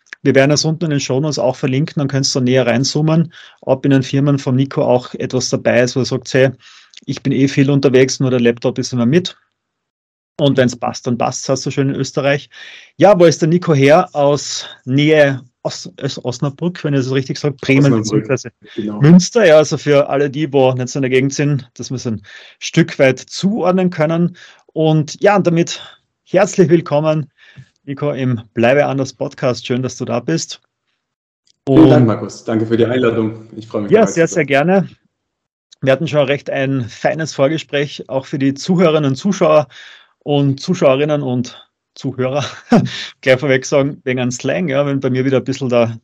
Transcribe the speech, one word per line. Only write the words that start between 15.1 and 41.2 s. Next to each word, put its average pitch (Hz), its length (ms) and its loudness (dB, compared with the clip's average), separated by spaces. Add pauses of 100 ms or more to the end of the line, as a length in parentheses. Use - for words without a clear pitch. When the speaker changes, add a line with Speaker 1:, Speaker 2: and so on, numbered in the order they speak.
Speaker 1:
Os-, 156 280 -10 (120)
Os-, 135 200 -8
Osnabrück, 143 640 -6
wenn 147 80 -2
ich 139 80 0
das 135 120 -4
richtig 135 260 -4
sag, 147 180 -4
Bremen 135 380 4
Speaker 2:
Osnabrück, 107 340 -2
Speaker 1:
beziehungsweise 131 220 -4 (240)
Speaker 2:
genau. 107 260 -6
Speaker 1:
Münster, 180 460 6
ja, 156 100 8
also 151 220 2
für 143 320 2
alle 143 180 0
die, 147 240 -6
wo 131 200 4
nicht 127 160 -4
so - 100 -8
in 139 60 -2
der 123 60 0
Gegend 131 220 2
sind, 143 420 -2
dass - 160 -12
wir 131 60 -6
es 117 100 -8
ein 107 140 -6 (380)
Stück - 400 -2
weit 131 200 4
zuordnen 180 680 -2
können. 170 480 -2 (380)
Und 156 480 0
ja, 202 140 4
und 180 100 2
damit 165 340 0 (440)
herzlich 185 440 2
willkommen, 156 640 0 (540)
Nico, 143 260 -6
im 127 320 -4 (100)
Bleibe 127 320 2
anders 135 300 -6
Podcast. 135 520 -6
Schön, 127 160 -4
dass 127 140 -8
du 131 80 -8
da 120 160 -4
bist. 156 400 -6 (1040)
Speaker 2:
Vielen 135 220 6
Dank, 127 140 6
Speaker 1:
Und 117 60 4
Speaker 2:
Markus. 104 360 -6
Danke 110 220 -2
für 113 100 -2
die 113 80 4
Einladung. 113 720 -2
Ich 107 100 -16
freue 110 160 -6
mich, 101 80 -4
Speaker 1:
Ja, 208 100 6
Speaker 2:
dabei 202 120 2
Speaker 1:
sehr, 165 160 0
Speaker 2:
zu - 60 -8
sein. 175 60 -2
Speaker 1:
sehr 147 60 -2
gerne. 147 420 2 (920)
Wir 131 120 2
hatten 143 160 -2
schon 143 180 0
recht 139 240 -4
ein 135 400 -4
feines 151 420 -4
Vorgespräch, 143 760 -4
auch 131 180 -6
für 151 120 -6
die 139 140 0
Zuhörerinnen 156 600 0
und 131 40 -4
Zuschauer 156 520 2 (500)
und 143 420 -2
Zuschauerinnen 147 600 0